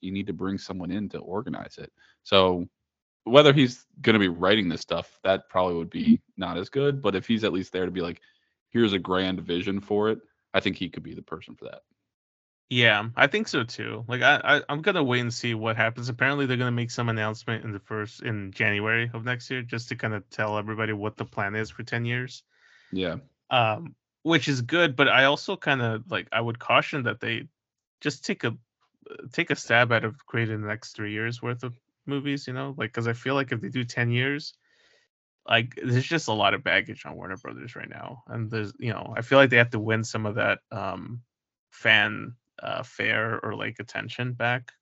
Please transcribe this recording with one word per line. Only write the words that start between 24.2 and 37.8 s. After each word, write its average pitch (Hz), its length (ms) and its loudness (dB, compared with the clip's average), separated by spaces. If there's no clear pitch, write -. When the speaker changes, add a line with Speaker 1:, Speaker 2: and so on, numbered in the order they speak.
Speaker 2:
which 160 240 2
is 135 140 0
good, 151 340 2
but 139 120 4
I 127 180 8
also 151 300 0
kinda, 120 540 -2
like, 98 220 -4
I 113 100 0
would 117 180 -4
caution 139 440 2
that 113 160 -4
they 113 280 -6
just - 240 -4
take - 180 -6
a, 120 120 -2
take 170 180 -2
a 135 40 0
stab 120 360 4
out 113 140 2
of - 220 -8
creating 110 340 -2
the 104 60 -6
next 107 280 -8
three 104 180 -8
years 117 280 -6
worth 120 220 -6
of 123 120 -8
movies, 139 400 -4
you 131 60 -8
know? 135 240 -8
Like, 117 160 -4
'cause 117 140 -2
I 117 60 0
feel 131 220 -4
like 135 160 0
if 117 100 -4
they - 80 -8
do 127 140 -4
ten 120 280 -2
years, 139 420 -2
like, 117 360 2
there's 127 240 2
just 160 220 -2
a 110 40 2
lot 101 220 4
of - 80 -4
baggage 90 420 0
on 78 100 -12
Warner 90 220 -10
Brothers 64 380 -14
right - 140 -14